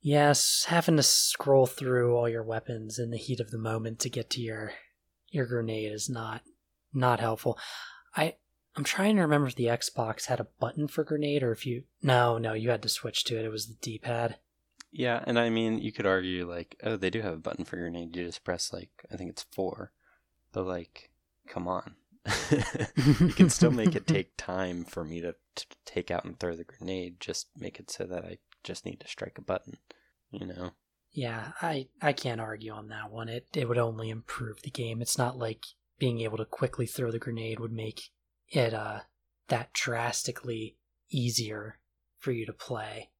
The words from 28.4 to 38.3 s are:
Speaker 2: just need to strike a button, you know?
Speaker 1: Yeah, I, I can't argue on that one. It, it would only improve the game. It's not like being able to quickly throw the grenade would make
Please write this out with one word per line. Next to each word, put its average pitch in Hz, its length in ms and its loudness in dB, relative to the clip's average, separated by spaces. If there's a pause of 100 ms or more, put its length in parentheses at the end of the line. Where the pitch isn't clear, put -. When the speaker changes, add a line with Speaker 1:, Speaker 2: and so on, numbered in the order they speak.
Speaker 2:
just - 220 -10
need 92 140 -10
to - 80 -18
strike - 300 -10
a - 40 -16
button, - 360 -6 (520)
you 101 140 -8
know? 90 280 -10 (400)
Speaker 1:
Yeah, 117 400 -8 (100)
I, 147 260 -4 (140)
I 147 100 4
can't 120 280 -2
argue 110 320 -8
on 107 160 -14
that 107 220 -12
one. 113 180 -8
It, 120 260 -8
it 135 140 0
would 120 100 4
only 113 320 0
improve 110 520 -8
the 131 80 -10
game. 117 300 -4
It's - 160 -2
not 127 220 0
like 113 260 -4 (340)
being 120 220 2
able 110 180 -2
to 110 60 -2
quickly - 420 -2
throw 120 240 -4
the 113 100 -2
grenade 113 400 -6
would 113 120 -6
make 110 380 -8 (400)